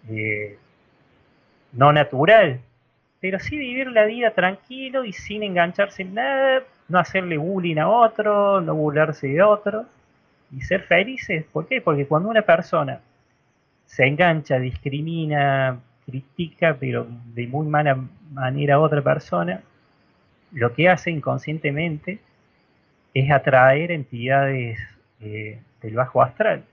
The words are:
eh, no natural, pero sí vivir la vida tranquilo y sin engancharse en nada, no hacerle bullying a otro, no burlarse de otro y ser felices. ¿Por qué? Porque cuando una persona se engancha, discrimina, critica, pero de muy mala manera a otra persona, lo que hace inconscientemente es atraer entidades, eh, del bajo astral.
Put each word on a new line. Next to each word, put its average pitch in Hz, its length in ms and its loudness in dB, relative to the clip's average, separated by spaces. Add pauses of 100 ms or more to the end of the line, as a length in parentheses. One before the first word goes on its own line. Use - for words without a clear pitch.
eh, 104 480 -8 (1160)
no 143 200 6
natural, 147 680 4 (640)
pero 190 180 -4
sí - 180 -8
vivir 262 340 -6
la 220 140 6
vida 226 260 0
tranquilo 247 720 -4
y 196 80 -10
sin 214 300 -10
engancharse 185 580 -2
en 190 140 -12
nada, 262 480 0 (260)
no 180 80 0
hacerle 175 400 -2
bullying 170 400 -4
a 156 100 0
otro, 208 720 2
no 156 140 -4
burlarse 151 540 -2
de 147 160 0
otro 208 420 0 (680)
y 135 100 -14
ser 185 200 -4
felices. 190 720 -2
¿Por 160 140 -6
qué? 262 120 -2
Porque 143 280 0
cuando 165 220 0
una 220 120 2
persona 165 580 0 (840)
se 131 220 2
engancha, 151 500 2
discrimina, 139 1200 -2 (280)
critica, 156 760 -4
pero 120 280 -4 (260)
de 120 140 -8
muy 151 200 -4
mala 147 300 2 (360)
manera 139 420 0
a 147 40 4
otra 151 220 2
persona, 170 600 -2 (920)
lo 120 220 -2
que 170 160 4
hace 175 220 0
inconscientemente 151 1080 -6 (960)
es 135 180 2
atraer 135 600 4
entidades, 131 880 -2 (420)
eh, 107 380 -12 (220)
del 110 140 -10
bajo 123 260 0
astral. 190 520 0